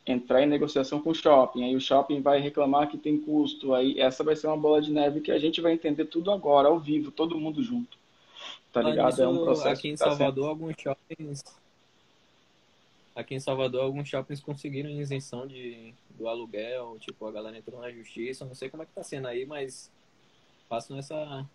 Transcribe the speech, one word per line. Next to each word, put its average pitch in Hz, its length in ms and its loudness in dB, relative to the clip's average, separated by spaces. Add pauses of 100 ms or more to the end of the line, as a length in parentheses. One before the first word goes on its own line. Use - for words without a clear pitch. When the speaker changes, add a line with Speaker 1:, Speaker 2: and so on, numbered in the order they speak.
Speaker 1:
entrar 127 320 2
em 147 60 6
negociação 147 560 0
com 160 80 0
o 160 40 2
shopping, 131 500 6
aí 127 100 0
o 131 60 2
shopping 139 400 2
vai 143 180 6
reclamar 143 500 2
que 156 80 -10
tem 151 220 0
custo, 147 560 0
aí 131 240 2
essa 131 240 2
vai 151 140 2
ser 156 100 -4
uma 156 100 2
bola 151 240 4
de 151 120 0
neve 147 280 2
que - 120 -2
a 156 60 4
gente 160 220 0
vai 165 120 4
entender 156 320 0
tudo 170 260 -4
agora, 143 380 6
ao 165 100 6
vivo, 147 320 -2
todo 165 300 -2
mundo 151 200 -4
junto, 120 380 -4 (760)
tá 120 100 2
Speaker 2:
Falando - 100 2
Speaker 1:
ligado? 127 280 2
É 127 60 4
um 131 60 4
Speaker 2:
nisso, 165 120 2
Speaker 1:
processo 135 240 2
Speaker 2:
aqui 139 200 -2
em 147 60 -4
Speaker 1:
que 147 40 -8
tá - 60 0
sendo 147 140 2
Speaker 2:
Salvador, 135 300 0
alguns 156 300 -6
shoppings, 143 640 -8 (1700)
aqui - 180 -10
em 135 60 -6
Salvador, 131 420 -2
alguns 139 260 -4
shoppings 139 320 -6
conseguiram 143 500 -10
isenção 135 540 -8
de, 120 480 -14 (180)
do 107 180 -10
aluguel, 117 720 -8
tipo, 110 260 -14
a 107 60 -10
galera 110 260 -12
entrou 120 220 -18
na 123 100 -12
justiça, 117 540 -12
não 127 100 -14
sei 131 160 -12
como 160 140 -14
é - 20 -20
que - 60 -20
tá 185 100 -12
sendo 135 240 -10
aí, 123 180 -6
mas 135 460 -12 (760)
faço 117 280 -8
essa 143 480 -10 (100)